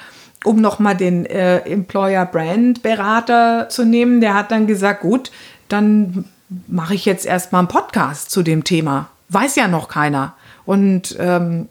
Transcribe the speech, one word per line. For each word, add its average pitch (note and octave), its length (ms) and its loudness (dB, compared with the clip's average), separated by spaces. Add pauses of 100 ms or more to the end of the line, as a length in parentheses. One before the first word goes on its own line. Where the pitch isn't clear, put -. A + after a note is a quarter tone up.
(440)
Um A3 160 2
nochmal G#3 380 2
den, F3+ 280 0
äh, F3+ 340 0
Employer F#3+ 640 -2
Brand G3 580 0
Berater A3+ 840 2
zu B3 160 -2
nehmen, A#3+ 340 4
der A3 140 4
hat G3+ 180 0
dann A3 160 2
gesagt, G3+ 340 0
gut, A#3+ 300 -2 (380)
dann G#3 560 0 (420)
mache E3+ 260 -4
ich F#3+ 120 -2
jetzt F#3 200 -2
erstmal F3+ 340 0
einen F3+ 100 2
Podcast F3 640 -4
zu F#3+ 120 0
dem D#3+ 220 0
Thema. D3+ 440 -2 (200)
Weiß A3+ 260 0
ja A3+ 140 0
noch E3 180 -2
keiner. D3 460 -2 (320)
Und, G3 540 0
ähm, E3+ 520 -2